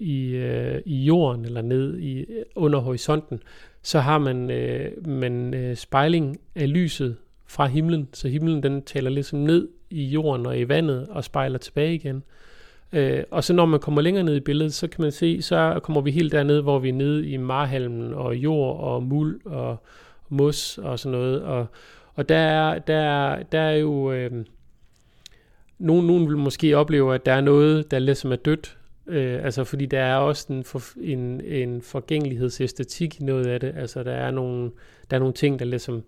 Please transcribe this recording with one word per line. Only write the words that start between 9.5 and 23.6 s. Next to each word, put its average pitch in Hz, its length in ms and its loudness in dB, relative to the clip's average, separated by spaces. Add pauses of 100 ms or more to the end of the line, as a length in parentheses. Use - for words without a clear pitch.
i 151 140 -4
jorden 135 420 0
og 127 120 -2
i 120 100 -2
vandet 139 400 2
og 139 160 -8
spejler 131 340 -2
tilbage 156 360 -2
igen. 135 280 -6 (720)
Øh, 135 380 2
og 170 140 0
så - 80 2
når 175 140 6
man 151 140 4
kommer 147 220 0
længere 185 220 2
ned 151 120 2
i 143 40 0
billedet, 147 340 0
så 170 140 -6
kan - 140 -4
man 147 100 2
se, 170 300 0
så 165 400 2
kommer 151 180 0
vi 139 100 0
helt 151 220 2
derned, 147 280 4
hvor 139 180 2
vi 131 100 0
er 127 40 0
nede 147 360 0
i 135 80 -6
marhalmen 127 800 -2
og 123 220 -4
jord 143 440 0
og 127 220 -2
muld 151 440 -2
og 123 300 -6 (520)
mos 147 500 0
og 143 200 -6
sådan 127 200 -4
noget. 131 240 -2
Og, 127 240 -2 (480)
og - 140 -4
der 156 80 6
er, 156 420 2
der 156 180 0
er, 143 460 0
der - 180 -2